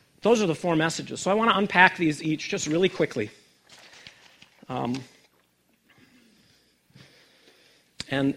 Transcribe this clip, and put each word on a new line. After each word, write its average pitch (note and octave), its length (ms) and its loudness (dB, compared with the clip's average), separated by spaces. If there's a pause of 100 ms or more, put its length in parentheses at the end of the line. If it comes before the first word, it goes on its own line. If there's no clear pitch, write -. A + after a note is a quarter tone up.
(220)
Those G#3+ 220 4
are F#3 40 2
the D#3 80 0
four E3+ 200 -2
messages. D3+ 440 -2
So F3+ 120 -2
I - 20 4
wanna A3 220 2
unpack F#3 420 4
these D#3 240 -2
each D#3 260 -4
just - 200 -6
really E3+ 220 2
quickly. B2 420 -2 (1400)
Um, B2+ 340 -6 (3000)
and C#3 260 0